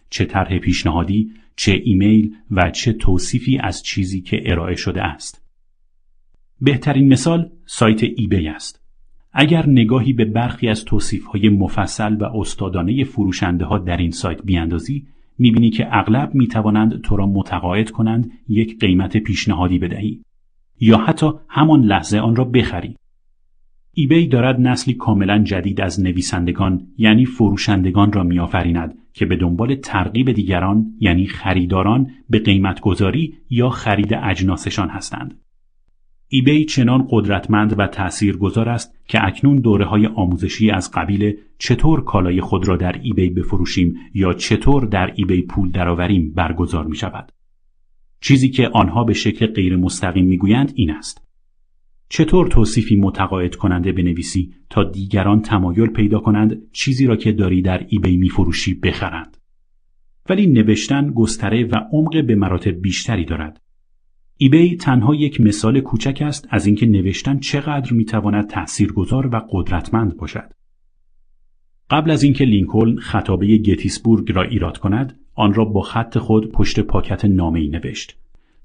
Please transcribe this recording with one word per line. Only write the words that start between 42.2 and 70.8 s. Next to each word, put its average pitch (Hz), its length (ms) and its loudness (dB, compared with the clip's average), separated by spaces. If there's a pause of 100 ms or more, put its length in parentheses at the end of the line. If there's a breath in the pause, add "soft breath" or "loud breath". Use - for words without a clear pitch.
خود 92 280 -2
را 92 80 2
در 90 260 -4
ایبی 92 280 0
بفروشیم» 90 640 0 (180 loud breath)
یا 95 180 0
«چطور 120 520 2
در 98 300 -2
ایبی 90 280 0
پول 92 280 -2
درآوریم» 87 640 0
برگزار 82 540 -2
می‌شود. 87 460 -10 (880)
چیزی 135 300 4
که 123 180 0
آنها 104 360 2
به 113 80 2
شکل 107 340 -2
غیر 92 300 -2
مستقیم 92 480 0
می‌گویند 98 500 2
این 87 160 0
است: - 360 -14 (840)
«چطور 175 400 4
توصیفی 110 480 2
متقاعد 92 600 0
کننده 90 360 -2
بنویسی 87 600 -2 (180 loud breath)
تا 98 140 0
دیگران 98 580 0
تمایل 95 440 0
پیدا 107 320 0
کنند 107 440 0 (100)
چیزی 135 340 0
را 117 100 2
که 107 160 0
داری 92 300 0
در 92 260 -2
ایبی 90 280 0
می‌فروشی 90 580 0
بخرند؟» 82 640 -6 (920)
ولی 190 180 2
نوشتن 135 640 2
گستره 113 540 0
و 117 100 -2 (180)
عمق 156 340 0
به 117 80 2
مراتب 92 460 0
بیشتری 95 440 -4
دارد. 78 360 -8 (840)
ایبی 165 340 6
تنها 127 380 2
یک 147 260 -2
مثال 110 400 2
کوچک 135 460 -4
است 143 240 -8
از 101 160 -2
اینکه 104 200 2
نوشتن 101 520 0
چقدر 143 540 -4
می‌تواند 104 540 0
تأثیرگذار 104 800 -2
و 117 240 -4
قدرتمند 92 640 -2
باشد. - 360 -12 (1400)